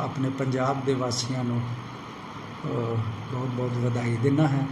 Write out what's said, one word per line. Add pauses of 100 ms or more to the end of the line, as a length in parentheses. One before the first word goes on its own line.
ਆਪਣੇ
ਪੰਜਾਬ
ਦੇ
ਵਾਸੀਆਂ
ਨੂੰ,
ਅ, (640)
ਬਹੁਤ
ਬਹੁਤ
ਵਧਾਈ
ਦਿੰਦਾ
ਹਾਂ।